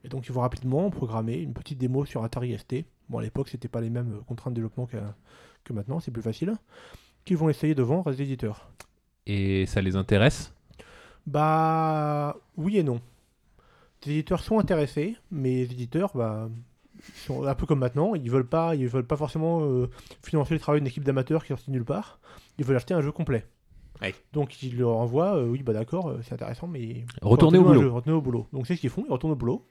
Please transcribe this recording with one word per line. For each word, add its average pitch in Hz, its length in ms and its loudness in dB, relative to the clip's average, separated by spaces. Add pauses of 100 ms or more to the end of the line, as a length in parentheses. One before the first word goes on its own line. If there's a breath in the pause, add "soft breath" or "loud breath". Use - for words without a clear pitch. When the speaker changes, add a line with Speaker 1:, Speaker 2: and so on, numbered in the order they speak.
Speaker 1:
Et - 20 -14
donc 131 200 -8
ils 131 40 -10
vont 127 80 -2
rapidement 127 500 0
programmer 113 460 -4
une 147 180 -6
petite - 240 -10
démo 127 280 0
sur 113 180 -6
Atari 123 300 -4
S 107 120 -10
T. 143 200 -6 (240)
Bon, 120 80 -6
à 113 40 -4
l'époque, 113 280 -6
c'était 123 180 -10
pas 117 140 -6
les 113 80 -4
mêmes, 120 240 -4
euh, 104 120 -10
contraintes 123 280 -8
de - 20 -6
développement 117 300 -4
que, 117 100 -14 (720 soft breath)
que - 80 -10
maintenant, 113 260 -6
c'est 139 120 -8
plus 117 100 -8
facile, 160 320 -4 (720 soft breath)
qu'ils 180 100 2
vont 156 140 2
essayer 151 260 0
de 131 80 2
vendre 160 240 0
à 135 60 -2
des 135 80 -6
éditeurs. 127 500 -6 (560)
Speaker 2:
Et 98 380 2
ça 101 160 0
les 95 160 0
intéresse ? 104 560 2 (760 soft breath)
Speaker 1:
Bah, 156 1080 0 (180)
oui 196 220 0
et 175 60 4
non. 120 180 -2 (1040)
Les 147 80 -2
éditeurs 156 260 -2
sont 220 180 0
intéressés, 165 600 0 (140)
mais 127 340 0
les 123 80 -10
éditeurs, 123 420 -4
bah, 110 320 -2 (680)
sont 131 280 -6
un 139 100 0
peu - 120 -2
comme 143 140 2
maintenant, 143 360 0
ils 123 160 -4
veulent 123 160 2
pas, 165 280 0
ils 131 120 -2
veulent 123 180 -2
pas 147 120 -2
forcément, 156 480 -2
euh, 127 240 2 (340 soft breath)
financer 151 300 0
le 151 80 0
travail 151 180 2
d'une 135 80 0
équipe 139 160 -6
d'amateurs 135 400 0
qui - 80 -10
est 131 60 -2
sortie - 140 -10
de 131 40 -2
nulle 120 80 -2
part. - 380 -6 (360 soft breath)
Ils 143 60 -4
veulent 131 140 2
acheter 147 160 -2
un 165 80 2
jeu 143 100 0
complet. 135 340 -2 (560)
Speaker 3:
Ouais. 98 140 -4 (160)
Speaker 1:
Donc 139 320 -4
ils 123 140 -6
leur 120 180 2
envoient, 139 400 2
euh, 120 140 2
oui, 135 120 -2
bah 117 120 -2
d'accord, 156 340 -2
euh, 127 160 -6
c'est 123 120 -10
intéressant, 120 320 -10
mais 120 360 -8 (180)
Speaker 2:
Retournez 156 360 10
au 185 60 12
Speaker 1:
sortez-nous - 0 -
un 147 100 12
Speaker 2:
boulot. 120 80 12
Speaker 1:
jeu, 127 80 6
retournez 123 280 0
au 151 40 2
boulot. 117 320 -2
Donc 131 120 -4
c'est 180 120 -2
ce - 20 -8
qu'ils 123 100 -2
font, 226 160 -4
ils 269 60 -4
retournent 151 220 0
au - 20 0
boulot 123 360 -2